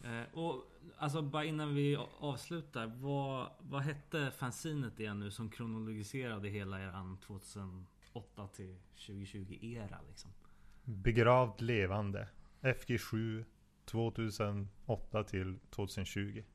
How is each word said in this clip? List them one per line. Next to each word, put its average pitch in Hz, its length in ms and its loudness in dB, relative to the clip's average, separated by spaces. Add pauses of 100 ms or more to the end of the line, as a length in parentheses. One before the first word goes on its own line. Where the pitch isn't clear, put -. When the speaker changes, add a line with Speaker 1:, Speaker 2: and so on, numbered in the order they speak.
Speaker 1:
Eh, 117 340 -6
och 131 260 -2 (340)
alltså 156 240 2
bara 151 220 2
innan 151 300 2
vi 143 220 6
a-, - 120 -4 (120)
avslutar, 143 680 -4
vad, 135 640 -2 (100)
vad 139 220 -4
hette 143 480 0
fanzinet 131 680 -2
igen 104 200 -2
nu 101 100 -4
som 107 200 -6
kronologiserade 110 1000 -4
hela 98 320 -2
eran 92 380 -6
tvåtusenåtta 98 1300 -10
till 92 240 -12 (180)
tjugotjugo 98 640 -8 (180)
era 101 220 -8 (100)
liksom? - 220 -14 (540)
Speaker 2:
Begravd 117 800 8
levande. 101 680 2 (320)
F 127 260 2
G 120 120 4
sju, 110 460 0 (400)
tvåtusenåtta 107 1400 0
till 95 340 -2 (120)
tvåtusentjugo. 101 720 -2 (100)